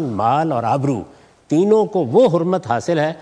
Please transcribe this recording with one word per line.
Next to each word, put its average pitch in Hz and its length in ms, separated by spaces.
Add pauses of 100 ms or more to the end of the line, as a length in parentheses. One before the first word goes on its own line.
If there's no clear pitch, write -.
(160)
माल 135 380
और 117 120
आबरू, 127 380 (460)
तीनों 202 360
को 180 200
वो 196 220
हुर्मत 170 400
हासिल 120 320
है 156 220